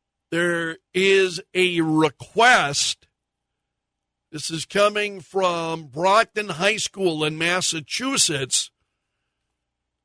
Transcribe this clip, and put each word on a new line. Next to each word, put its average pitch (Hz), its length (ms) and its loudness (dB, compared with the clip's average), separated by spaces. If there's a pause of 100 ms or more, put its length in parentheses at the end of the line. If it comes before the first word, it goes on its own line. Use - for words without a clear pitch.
(320)
There 170 480 -2 (160)
is 190 440 2 (140)
a 180 280 0
request. 160 1200 2 (1300)
This 151 180 -10
is 160 160 -8
coming 208 540 0
from 170 640 -2
Brockton 196 640 0
High 190 280 0
School 170 460 -2
in 151 140 -2
Massachusetts 165 1300 -2 (1300)